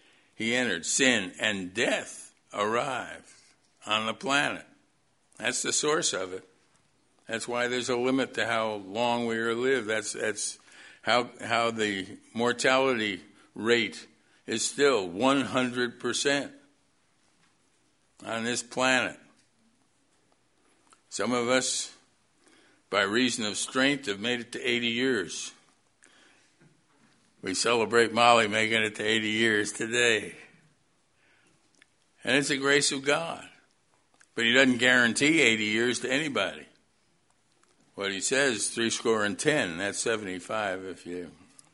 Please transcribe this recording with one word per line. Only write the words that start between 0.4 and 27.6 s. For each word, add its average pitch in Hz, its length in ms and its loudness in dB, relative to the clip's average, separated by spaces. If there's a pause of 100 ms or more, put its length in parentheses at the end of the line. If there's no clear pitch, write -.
entered. 107 300 -2
Sin 117 540 2
and 98 340 -4
death 143 580 -4 (220)
arrived 107 800 -4 (540)
on 110 200 0
the 110 80 -2
planet. 127 520 -2 (720)
That's 123 260 -4
the 139 100 -2
source 156 400 0
of 92 200 -6
it. 92 140 -14 (800)
That's 113 200 -6
why 120 200 -2
there's 123 220 -2
a 127 80 0
limit 131 380 0
to 110 100 0
how 110 420 -2
long 120 380 0
we 113 120 -2
are 113 180 -2
lived. 123 320 0
That's, 107 260 -4
that's 110 460 -6 (420)
how, 120 280 0 (140)
how 117 280 0
the 104 360 -2 (260)
mortality 120 880 0 (340)
rate 110 500 0 (400)
is 113 180 -2
still 131 440 2
one 127 340 2
hundred 123 580 -2
percent 139 520 -2 (1700)
on 113 180 -4
this 117 200 -2
planet. 127 540 0 (1900)
Some 104 240 -4
of 120 160 0
us, - 420 0 (960)
by 98 120 2
reason 117 440 0
of 101 120 -4
strength, 135 480 0
have 101 140 -4
made 120 200 -2
it 117 140 -14
to 117 80 -10
eighty 120 260 0
years. 117 640 -2 (1900)
We 98 120 -6
celebrate 113 600 2